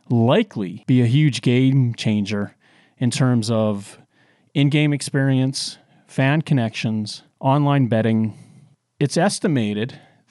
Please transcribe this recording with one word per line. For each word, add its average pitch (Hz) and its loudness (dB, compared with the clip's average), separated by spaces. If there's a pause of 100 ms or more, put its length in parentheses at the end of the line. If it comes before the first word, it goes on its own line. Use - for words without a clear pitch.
likely 117 0
be 127 4
a 120 4
huge 131 2
game 127 2
changer 104 -4 (420)
in 123 -2
terms 120 0
of 107 -4 (540)
in-game 147 2
experience, 135 -2 (300)
fan 139 0
connections, 110 -2 (180)
online 143 2
betting. 110 0 (680)
It's 139 -2
estimated 131 -2 (320)